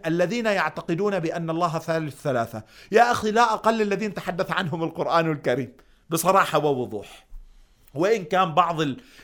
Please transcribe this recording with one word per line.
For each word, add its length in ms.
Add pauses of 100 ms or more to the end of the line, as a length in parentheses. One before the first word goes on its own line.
الذين 400
يعتقدون 720
بأن 320
الله 280
ثالث 440
ثلاثة، 400 (300)
يا 200
أخي، 180
لا 240
أقل 280
الذين 320
تحدث 380
عنهم 300
القرآن 500
الكريم 400 (380)
بصراحة 480
ووضوح. 720 (640)
وإن 300
كان 300
بعض 260
ال-، 160 (280)